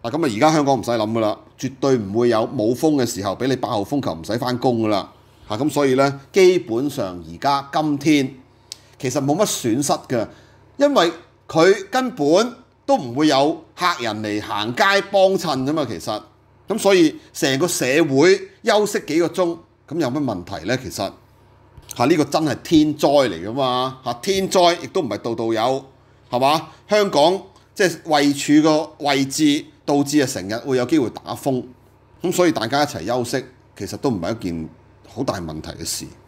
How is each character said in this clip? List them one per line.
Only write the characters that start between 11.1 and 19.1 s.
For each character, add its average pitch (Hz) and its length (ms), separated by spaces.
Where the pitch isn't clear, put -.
佢 180 440
根 262 220
本 175 420
都 277 100
唔 123 180
會 151 140
有 147 340
客 180 100
人 107 200
嚟 107 200
行 107 320
街 160 80
幫 196 100
襯 147 280
啫 143 80
嘛， 156 160
其 101 120
實。 107 200
噉 214 100
所 196 160
以 160 200
成 135 260
個 170 100
社 - 160
會 156 340
休 214 220
息 202 200
幾 156 140